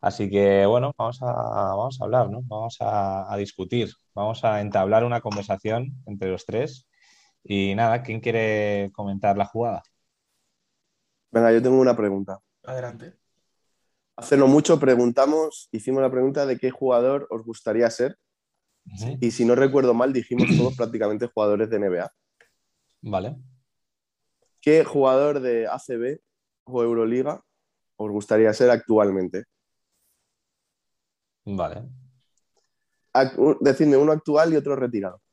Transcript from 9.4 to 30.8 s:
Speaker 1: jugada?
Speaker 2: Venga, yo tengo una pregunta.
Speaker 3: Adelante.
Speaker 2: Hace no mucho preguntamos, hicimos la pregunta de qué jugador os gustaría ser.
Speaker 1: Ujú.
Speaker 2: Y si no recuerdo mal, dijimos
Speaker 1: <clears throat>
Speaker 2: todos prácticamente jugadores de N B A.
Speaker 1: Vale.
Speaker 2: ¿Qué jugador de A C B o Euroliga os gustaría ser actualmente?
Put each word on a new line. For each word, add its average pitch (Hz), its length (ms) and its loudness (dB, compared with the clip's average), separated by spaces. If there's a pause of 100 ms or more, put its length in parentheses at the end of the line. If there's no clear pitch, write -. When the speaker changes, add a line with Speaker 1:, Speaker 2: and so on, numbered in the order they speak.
Speaker 1:
jugada? 113 380 -6 (1500)
Speaker 2:
Venga, 117 220 4
yo 117 100 4
tengo 127 160 4
una 127 180 6
pregunta. 98 440 -4 (240)
Speaker 3:
Adelante. 127 500 -14 (1000)
Speaker 2:
Hace - 220 0
no 135 100 8
mucho 151 320 6
preguntamos, 135 920 2
hicimos 127 320 -4
la 131 80 2
pregunta 139 360 -2
de 127 120 -2
qué 131 120 -2
jugador 131 600 0
os 113 140 -10
gustaría 113 460 -2
ser. 127 260 -4 (680)
Speaker 1:
Ujú. 117 340 -12
Speaker 2:
Y 120 120 0
si 117 120 -2
no 120 100 4
recuerdo 131 400 2
mal, 127 200 0
dijimos 123 340 -2
Speaker 1:
<clears throat> 165 100 4
Speaker 2:
todos 131 180 0
prácticamente 113 560 -4
jugadores 104 380 0
de 113 60 -2
N 101 140 -2
B 90 100 -2
A. 95 100 -8 (960)
Speaker 1:
Vale. 107 320 -6 (1200)
Speaker 2:
¿Qué 160 240 6
jugador 135 560 2
de 117 260 -2
A 95 140 -6
C 127 160 -10
B 123 240 -6 (440)
o 123 200 -4
Euroliga 117 580 -2 (540)
os 104 160 -8
gustaría 107 400 2
ser 123 180 4
actualmente? 101 720 0 (2000)